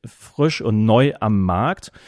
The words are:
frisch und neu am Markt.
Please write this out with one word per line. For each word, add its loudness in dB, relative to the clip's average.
frisch -4
und 0
neu 4
am 0
Markt. -2